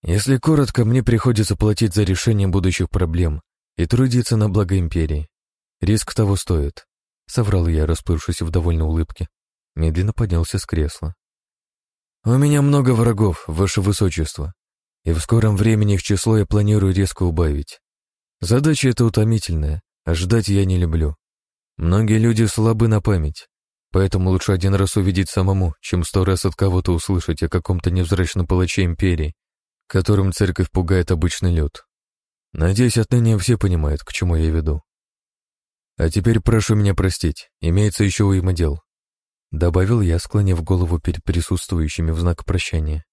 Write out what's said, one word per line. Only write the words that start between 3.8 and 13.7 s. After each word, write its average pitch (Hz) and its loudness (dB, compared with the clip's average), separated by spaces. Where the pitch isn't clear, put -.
трудиться 120 2
на 107 2
благо 95 0
империи. 78 -2
Риск 104 0
того 101 2
стоит", 73 -4
соврал 98 0
я, 78 0
расплывшись 82 -4
в 82 -4
довольной 82 0
улыбке. 80 -4
Медленно 80 -2
поднялся 85 -2
с - -6
кресла. 76 -4
"У 117 2
меня 143 2
много 139 4
врагов, 110 2
ваше 90 0